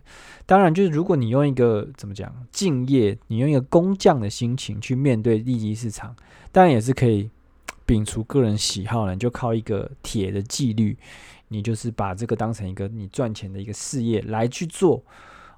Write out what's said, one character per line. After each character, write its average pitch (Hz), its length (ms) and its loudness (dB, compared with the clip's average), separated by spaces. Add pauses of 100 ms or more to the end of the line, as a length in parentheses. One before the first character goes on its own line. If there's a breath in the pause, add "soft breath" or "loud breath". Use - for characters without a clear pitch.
(440 loud breath)
当 190 160 6
然， 170 140 6
就 190 80 4
是 190 80 4
如 151 120 0
果 185 140 2
你 117 140 0
用 139 180 4
一 135 60 0
个， 117 420 2
怎 - 100 -14
么 101 60 -10
讲， 98 180 -10 (220)
敬 135 360 0
业， 117 280 4 (120)
你 113 100 -2
用 135 100 2
一 151 60 2
个 131 80 4
工 175 340 2
匠 170 240 4
的 104 80 -4
心 120 260 -4
情 104 240 -8
去 127 160 -4
面 127 280 2
对 113 160 2
利 120 180 -2
基 107 180 -2
市 113 160 -6
场， 113 240 -14 (380 loud breath)
当 185 100 8
然 170 120 8
也 113 60 4
是 123 120 0
可 123 160 2
以 107 220 2 (560)
摒 107 180 4
除 113 200 -6
个 139 180 2
人 104 160 2
喜 - 280 -4
好 110 200 -2
了， 92 60 -2
你 92 80 -6
就 120 100 0
靠 117 240 -2
一 113 60 0
个 107 280 -4 (140)
铁 98 300 -4
的 101 100 -2
纪 117 300 -2
律， 107 260 0 (500 loud breath)
你 107 140 -6
就 113 120 -4
是 117 180 -6
把 98 200 -4
这 104 140 -6
个 - 80 -2
当 110 180 -2
成 104 160 -8
一 92 60 -8
个 98 140 -6
你 107 200 -10
赚 117 240 -4
钱 104 180 -12
的 98 100 -10
一 98 40 -10
个 107 80 -10
事 - 300 -8
业 113 200 0
来 110 260 -2
去 165 180 -6
做， 160 360 2 (560 loud breath)